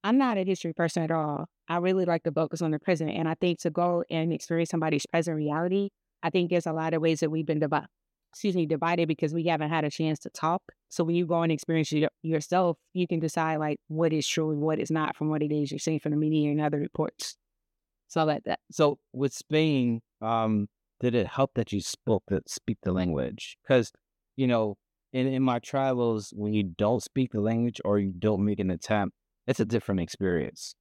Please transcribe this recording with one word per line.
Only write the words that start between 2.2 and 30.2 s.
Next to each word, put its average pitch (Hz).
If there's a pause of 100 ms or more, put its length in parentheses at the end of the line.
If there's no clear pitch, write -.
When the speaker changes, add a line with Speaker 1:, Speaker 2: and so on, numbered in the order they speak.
Speaker 1:
to 160
focus 160
on 160
the 151
present. 160
And 165
I 160
think 175
to 170
go 175
and 165
experience 165
somebody's 156
present 165
reality, 175 (320)
I 170
think 175
there's 175
a 160
lot 160
of 156
ways 160
that 156
we've 160
been 151
divi-, 147 (460)
excuse 190
me, 165
divided 165
because 156
we 165
haven't 156
had 160
a 147
chance 156
to -
talk. 170 (280)
So 170
when 165
you 175
go 165
and 165
experience 160
it 151 (140)
yourself, 165 (160)
you 180
can 165
decide, 160
like, 151 (100)
what 156
is 151
true 156
and 147
what 156
is 156
not 156
from 151
what 151
it 151
is 147
you're 143
seeing 160
from 151
the 147
media 151
and 151
other 151
reports. - (720)
So 160
like 151
that. - (120)
Speaker 2:
So 147 (140)
with 135
Spain, 139 (180)
um, 110 (320)
did 123
it 107
help -
that -
you 101
spoke -
the, 98
speak -
the 92
language? 85 (100)
'Cause, 127 (440)
you 131
know, 110 (360)
in, 127
in 131
my 123
travels, 120
when 104
you 104
don't 104
speak 131
the 107
language 113
or 104
you 98
don't 101
make 104
an 95
attempt, 95 (300)
it's 127
a 110
different 101
experience. 87